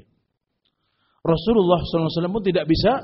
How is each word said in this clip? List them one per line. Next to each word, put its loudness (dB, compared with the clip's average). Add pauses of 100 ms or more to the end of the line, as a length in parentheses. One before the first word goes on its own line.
(1200)
Rasulullah 2
sallallahu -2
alaihi -4
wasallam -4
pun -6
tidak 0
bisa 2 (120)